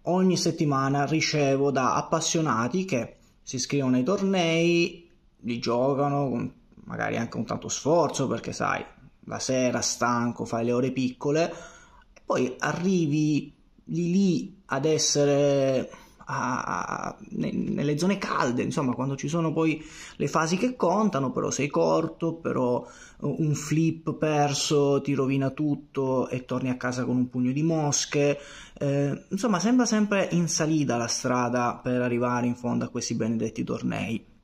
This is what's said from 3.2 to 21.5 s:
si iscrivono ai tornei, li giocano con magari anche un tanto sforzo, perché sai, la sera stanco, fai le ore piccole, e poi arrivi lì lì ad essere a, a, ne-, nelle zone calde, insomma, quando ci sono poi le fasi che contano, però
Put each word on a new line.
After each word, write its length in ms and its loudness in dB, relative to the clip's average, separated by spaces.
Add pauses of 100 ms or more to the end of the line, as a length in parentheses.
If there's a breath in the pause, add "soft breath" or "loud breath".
si 140 -12
iscrivono 400 0
ai 80 2
tornei, 1040 2 (340)
li 160 -4
giocano 680 2
con 260 -2 (300)
magari 320 -4
anche 220 -4
un 80 -4
tanto 240 -6
sforzo, 580 0
perché 240 -4
sai, 320 -4 (440)
la 120 -8
sera 400 0
stanco, 640 -2
fai 220 -2
le 80 0
ore 180 0
piccole, 600 -2 (600 loud breath)
e 120 -20
poi 340 0
arrivi 800 2
lì 160 -10 (560)
lì 440 2 (100)
ad 180 -4
essere 1040 2 (360 loud breath)
a, 360 -4
a, 560 -6 (120)
ne-, 240 -4
nelle 440 -2
zone 200 2
calde, 440 -2
insomma, 320 -2
quando 220 -2
ci 140 -6
sono 240 0
poi 280 0 (360 loud breath)
le 100 0
fasi 300 0
che 180 0
contano, 560 2
però 200 -2